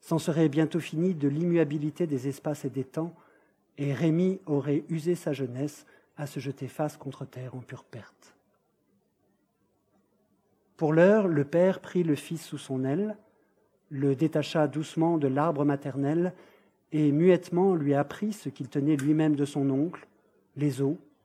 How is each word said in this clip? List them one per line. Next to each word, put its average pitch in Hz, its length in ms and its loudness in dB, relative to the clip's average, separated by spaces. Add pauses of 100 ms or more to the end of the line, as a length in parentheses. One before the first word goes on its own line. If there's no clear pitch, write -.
C'en - 180 -2
serait 160 300 2
bientôt 156 320 0
fini 175 340 -2
de 143 140 0
l'immuabilité 156 760 0
des 139 220 -2
espaces 139 360 -6
et 135 60 -4
des 127 140 -4
temps, 165 300 -8 (640)
et 139 160 -2
Rémi 170 540 2
aurait 143 420 0
usé 160 260 -2
sa 165 200 -4
jeunesse 131 500 -6 (320)
à 151 100 -8
se 143 140 -8
jeter 131 280 -8
face 151 280 -6
contre - 300 -12
terre 127 280 -14
en 127 60 -10
pure 131 240 -16
perte. - 500 -20 (2500)
Pour 156 160 2
l'heure, 196 340 6
le 143 160 2
père 170 360 2
prit - 220 -2
le 160 120 2
fils 156 280 -8
sous - 160 -12
son 131 260 -6
aile, 196 320 -2 (760)
le 139 240 0
détacha 151 540 0
doucement 160 500 0
de 139 100 0
l'arbre 147 360 0
maternel 143 680 0 (600)
et 151 200 4
muettement 180 600 4
lui 143 180 0
apprit 143 400 0
ce - 160 -10
qu'il 131 200 -10
tenait 147 280 0
lui-même 151 400 2
de 143 80 2
son 139 240 -2
oncle, 143 380 -2 (500)
les 135 240 0
eaux 139 180 0 (260)